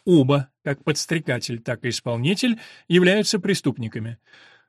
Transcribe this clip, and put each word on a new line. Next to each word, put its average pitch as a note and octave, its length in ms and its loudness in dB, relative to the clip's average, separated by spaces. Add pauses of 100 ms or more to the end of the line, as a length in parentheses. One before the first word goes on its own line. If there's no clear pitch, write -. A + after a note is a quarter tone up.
оба, C#3+ 460 4 (160)
как C#3 180 -6
подстрекатель, C3+ 800 -4
так A#2 240 -8
и A#2+ 40 -2
исполнитель, D#3+ 720 -2 (300)
являются F3+ 500 4
преступниками. A#2 800 -4 (520)